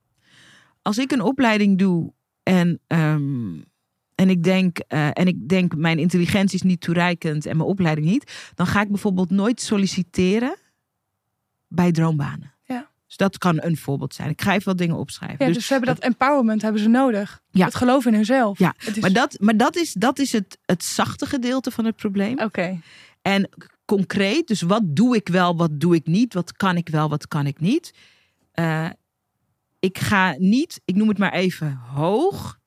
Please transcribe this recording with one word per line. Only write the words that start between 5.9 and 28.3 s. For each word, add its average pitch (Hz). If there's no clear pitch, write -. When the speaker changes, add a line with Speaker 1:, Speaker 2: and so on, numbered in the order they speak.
Speaker 1:
intelligentie 175
is 175
niet 185
toereikend 170
en -
mijn 160
opleiding 156
niet, -
dan 175
ga 202
ik 214
bijvoorbeeld 185
nooit 202
solliciteren 196
bij 175
Droombanen. 151
Speaker 2:
Ja. 254
Speaker 1:
Dus -
dat 196
kan 165
een 170
voorbeeld -
zijn. -
Ik 151
ga 196
even 190
wat 190
dingen 170
opschrijven. -
Speaker 2:
Ja, 277
Speaker 1:
Dus 175
Speaker 2:
dus 233
ze -
hebben 254
dat -
Speaker 1:
dat -
Speaker 2:
empowerment 233
hebben 214
ze 214
nodig. 226
Speaker 1:
Ja. 185
Speaker 2:
Het 190
geloof 247
in 233
hunzelf. 214
Speaker 1:
Ja, 240
Speaker 2:
Het 208
is 220
Speaker 1:
maar 185
dat, 226
maar 214
dat 269
is, 339
dat 233
is 277
het, -
het -
zachte -
gedeelte 254
van 233
het 220
probleem. 202
Speaker 2:
Oké. 190
Speaker 1:
En 196
concreet, 196
dus 208
wat 196
doe 202
ik -
wel, 175
wat 160
doe 170
ik 165
niet? 214
Wat 175
kan 185
ik 170
wel, 156
wat 151
kan 143
ik 143
niet? 226